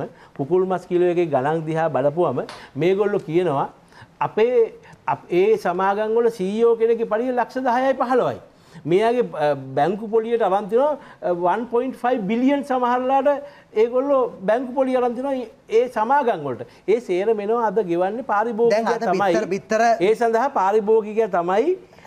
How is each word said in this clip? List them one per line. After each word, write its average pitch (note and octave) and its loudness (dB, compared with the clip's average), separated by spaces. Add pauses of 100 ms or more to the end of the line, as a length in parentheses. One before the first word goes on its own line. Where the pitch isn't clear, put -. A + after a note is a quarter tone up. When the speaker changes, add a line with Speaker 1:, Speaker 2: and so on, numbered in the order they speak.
(320)
Speaker 1:
කුකුල් E3 0
මස් F3+ -4
කිලෝ F3 2
එකේ F3 0
ගණන් D3 -2
දිහා D#3+ -2
බලපුවම C#3+ 0 (340)
මේගොල්ලෝ F#3+ 0
කියනවා E3 0 (480)
අපේ, A3+ 2 (300)
අප-, - -6
ඒ G3 2
සමාගම් G3+ -2
වල A#3 2
සී F#3+ -4
ඊ A3 0
ඕ A#3 6
කෙනෙක්ගේ A3+ 0
පඩිය A3 -2
ලක්ෂ B3 -4
දහයයි C4 0
පහළොවයි. A#3+ 0 (420)
මෙයාගේ, A3 2
අ, D3 0 (160)
බැංකු F3+ -2
පොලියට A3+ 0
අරන් G3 0
තිනවා, C4 2 (260)
අ, F3+ -2
වන් F3+ 0
පොයින්ට් B3 -2
ෆයිව් B3 -2
බිලියන් B3 0
සමහරලාට B3+ 0 (420)
ඒගොල්ලෝ B3+ 2 (200)
බැංකු A#3+ -2
පොලිය C4 0
අරන් A#3+ 0
තිනවා C4+ -4 (320)
ඒ A3+ 2
සමාගම් A3+ 0
වලට. A#2+ -6 (160)
ඒ A3 2
සේරම G#3 0
එනවා A3 0
අද G#3 0
ගෙවන්නේ F#3 -2
පාරිභෝගිකය A3+ 0
Speaker 2:
දැන් A3 0
අද F#3+ -2
Speaker 1:
තමයි. F#3 2
Speaker 2:
බිත්තර, E3 0
බිත්තර G3 -2 (160)
Speaker 1:
ඒ G3 2
සඳහා A#3 0
පාරිභෝගිකය G#3+ 0
තමයි F3+ 0 (300)